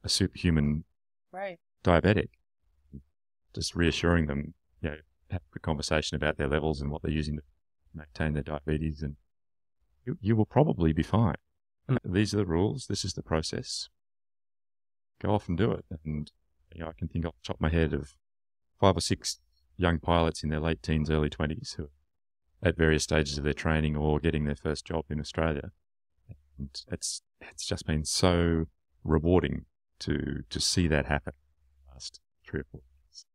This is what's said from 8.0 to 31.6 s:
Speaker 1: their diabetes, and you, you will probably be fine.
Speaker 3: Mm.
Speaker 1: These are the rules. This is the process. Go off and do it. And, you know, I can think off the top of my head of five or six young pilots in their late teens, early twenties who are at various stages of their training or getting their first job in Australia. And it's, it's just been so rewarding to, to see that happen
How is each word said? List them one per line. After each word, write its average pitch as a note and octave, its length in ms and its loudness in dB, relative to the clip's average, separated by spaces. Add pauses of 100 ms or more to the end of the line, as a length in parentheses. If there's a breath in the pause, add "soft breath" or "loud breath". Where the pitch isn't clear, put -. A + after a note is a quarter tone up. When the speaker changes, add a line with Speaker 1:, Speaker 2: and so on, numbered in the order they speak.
Speaker 1:
their D2 80 -2
diabetes, D2+ 600 -2
and D2 140 -6 (880)
you, A#2+ 160 -6
you G#2 140 2
will A2 120 4
probably F2+ 460 4
be D#2+ 100 2
fine. G2+ 340 2 (520)
Speaker 3:
Mm. B2+ 160 2
Speaker 1:
These G2+ 300 0
are G2+ 40 2
the G2+ 80 0
rules. F#2 400 0
This - 180 -4
is F#2 100 -6
the - 80 -10
process. - 640 -4 (1300)
Go G2 140 0
off G#2 140 -2
and E2+ 100 -2
do A2+ 140 2
it. - 120 -6 (200)
And, D2+ 260 -6 (440)
you E2+ 80 -14
know, D#2+ 60 -8
I E2 80 -12
can D#2+ 120 -6
think E2+ 180 -4
off D#2+ 160 -6
the - 60 -18
top - 80 -6
of - 40 -8
my D#2+ 80 2
head D#2+ 240 4
of C#2+ 220 -6 (680)
five F#2+ 160 6
or E2 40 -2
six - 400 -4 (360)
young E2+ 220 2
pilots E2 440 2
in D#2 80 -4
their D2+ 100 -2
late D#2+ 220 -2
teens, D#2 280 0
early D2+ 200 2
twenties D#2 460 -6
who D#2 80 -10 (800)
are F#2 60 4
at D#2+ 80 0
various D#2 280 4
stages D2 340 0
of C#2+ 60 -6
their D2 80 0
training D#2 440 0
or D2+ 240 2
getting D2+ 240 0
their D2 120 -2
first - 280 -4
job E2 260 -4
in D2+ 100 -4
Australia. D2+ 500 -2 (880)
And C#2 120 -10 (200)
it's, - 320 -8 (180)
it's - 260 -14
just - 200 -6
been D#2 180 0
so E2+ 640 2 (380)
rewarding D#2 640 2 (340)
to, C#2+ 480 -4
to - 120 -8
see - 280 2
that D2 180 2
happen - 260 -2 (540)